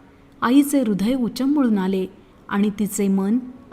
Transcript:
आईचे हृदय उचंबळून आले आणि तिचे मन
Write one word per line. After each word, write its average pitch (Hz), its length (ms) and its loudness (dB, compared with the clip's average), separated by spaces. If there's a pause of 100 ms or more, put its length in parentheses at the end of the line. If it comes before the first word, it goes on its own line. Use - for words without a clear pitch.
(420)
आईचे 277 380 2
हृदय 214 340 0
उचंबळून 254 640 0
आले 190 280 -2 (440)
आणि 202 200 0 (100)
तिचे 202 280 -2
मन 196 320 0 (340)